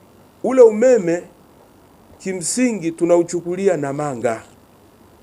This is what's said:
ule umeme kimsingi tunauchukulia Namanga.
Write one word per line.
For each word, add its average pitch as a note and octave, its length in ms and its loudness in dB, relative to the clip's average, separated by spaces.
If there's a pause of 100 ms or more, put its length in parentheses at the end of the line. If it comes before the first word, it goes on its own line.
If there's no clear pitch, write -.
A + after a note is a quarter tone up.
(440)
ule B3+ 180 4
umeme G#3+ 600 4 (960)
kimsingi F#3+ 720 -4
tunauchukulia F3 840 0
Namanga. C#3 640 -4 (800)